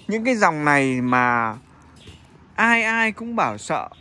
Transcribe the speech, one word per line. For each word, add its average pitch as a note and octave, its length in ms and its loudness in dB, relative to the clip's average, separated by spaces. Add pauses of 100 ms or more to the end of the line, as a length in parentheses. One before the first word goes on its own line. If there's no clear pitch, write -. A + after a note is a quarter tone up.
những A3 160 -4
cái B3+ 120 2
dòng E3 280 2
này C3+ 360 2
mà B2 560 0 (1000)
ai A3+ 260 2
ai A3+ 300 0
cũng A#3 240 -10
bảo B2 220 0
sợ, - 300 -6 (120)